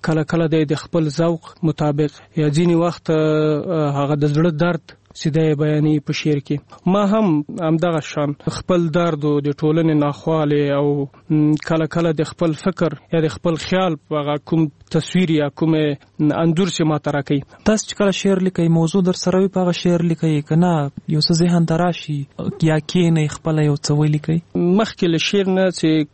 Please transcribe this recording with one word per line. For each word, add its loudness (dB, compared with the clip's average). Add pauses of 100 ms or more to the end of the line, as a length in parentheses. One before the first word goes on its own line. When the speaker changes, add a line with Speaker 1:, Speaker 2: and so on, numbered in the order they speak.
Speaker 1:
کله 0
کله 0
دی 2
د -4
خپل -2 (120)
ذوق 0 (200)
مطابق، 0 (300)
یا 2
ځینې 2
وخت، -2
آه، 0 (100)
هغه 0
د 0
زړه 2 (120)
درد -2 (280)
چې -4
دی 2
بیانوي 0
په -6
شعر 0
کې. -4 (360)
ما 2
هم 2 (340)
همدغه 0 (120)
شان -2 (260)
خپل 0
درد 0
او 2 (140)
د -2 (120)
ټولنې 2
ناخوالې 0 (140)
او، 0 (420)
م، 2 (140)
کله 0 (100)
کله 0
د -2
خپل -2 (100)
فکر -2 (180)
یا 2
د 0
خپل -2 (100)
خیال 0
په -10
هغه -2 (160)
کوم 2 (320)
تصویر 0
یا 2
کوم 0
انځور 0
چې 0
ما 0
ته -4
راکوي. -2 (260)
Speaker 2:
تاسو 0
چې -12
کله 2
شعر 0
لیکئ، 0 (100)
موضوع 2
در 0
سره 0
وي 2
په -2
هغه 0
شعر 2
لیکئ، 0
که 2
نه 4 (340)
یو 0
څه 0
ذهن 2
ته 0
راشي -2 (520)
یا 2
کښېنئ 2
خپله -2
یو 2
څه -4
ولیکئ؟ 0 (160)
Speaker 1:
مخکې 0
له 0
شعر 0 (100)
نه 2
چې -2 (240)